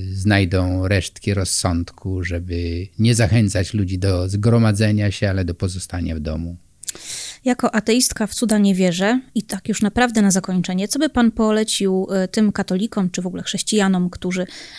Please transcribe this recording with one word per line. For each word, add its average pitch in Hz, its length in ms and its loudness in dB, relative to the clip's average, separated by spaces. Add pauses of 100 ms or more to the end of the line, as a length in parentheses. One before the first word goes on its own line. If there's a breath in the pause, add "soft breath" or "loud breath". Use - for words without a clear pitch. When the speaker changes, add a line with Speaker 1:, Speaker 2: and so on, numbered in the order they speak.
(120)
Speaker 1:
znajdą 92 760 2
resztki 101 460 0
rozsądku, 92 880 -2
żeby 87 640 -4 (100)
nie 113 160 4
zachęcać 104 600 2
ludzi 95 240 0
do 92 300 0
zgromadzenia 107 840 4
się, 101 200 0
ale 95 140 0
do 87 100 -2
pozostania 90 600 -4
w 80 60 -6
domu. 80 360 -6 (880 loud breath)
Speaker 2:
Jako 247 300 0
ateistka 226 520 0
w - 80 -8
cuda 214 240 0
nie 202 160 4
wierzę 190 460 2 (140)
i 220 80 0
tak - 260 -10
już 208 140 -2
naprawdę 220 400 2
na 202 80 6
zakończenie, 185 580 -2
co 277 100 -4
by 302 100 2
pan 233 220 4
polecił, 214 800 0
e, 190 180 0
tym 214 240 2
katolikom, 190 580 -2
czy - 120 -6
w 180 40 -4
ogóle 180 160 -8
chrześcijanom, 190 680 0
którzy 180 360 -6 (320 loud breath)